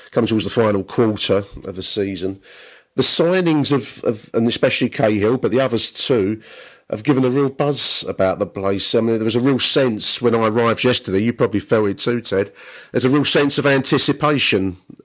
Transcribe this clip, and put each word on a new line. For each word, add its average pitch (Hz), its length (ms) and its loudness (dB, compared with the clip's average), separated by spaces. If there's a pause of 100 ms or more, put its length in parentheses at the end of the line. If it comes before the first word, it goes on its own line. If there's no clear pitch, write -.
(120)
coming 117 160 0
towards 110 160 0
the 104 60 -4
final 104 340 2
quarter 104 540 0
of - 380 -8
the 92 80 -8
season. 95 580 -4 (540)
The 131 80 0
signings 165 680 2
of, - 320 -4
of, 110 300 -4
and 117 120 2
especially 120 440 0
Cahill, 110 480 0
but 107 140 -2
the 123 100 2
others 117 280 -2
too, 110 520 -2 (480)
have 107 160 -6
given 131 180 2
a 127 60 2
real 135 200 0
buzz - 600 -2
about 95 300 0
the 101 80 0
place. 98 460 -2
I 117 60 2
mean, 113 160 0
there 110 80 -4
was 113 140 0
a - 20 2
real 127 200 2
sense 120 600 0
when 117 140 2
I 113 120 2
arrived 113 360 0
yesterday, 101 360 0
you 113 120 0
probably 104 300 -2
felt 107 260 0
it 98 120 -4
too, 120 200 -2
Ted, 98 320 -2 (400)
there's 123 140 0
a 127 40 4
real 143 140 4
sense 143 340 2
of 143 80 -2
anticipation. 135 1120 2 (300)